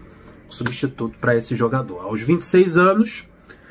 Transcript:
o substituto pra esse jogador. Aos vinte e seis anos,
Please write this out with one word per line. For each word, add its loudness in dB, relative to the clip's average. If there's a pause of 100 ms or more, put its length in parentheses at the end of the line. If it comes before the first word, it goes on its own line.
(500)
o -14
substituto -6
pra 0
esse -4
jogador. -4
Aos -8
vinte 0
e -8
seis 4
anos, 2 (440)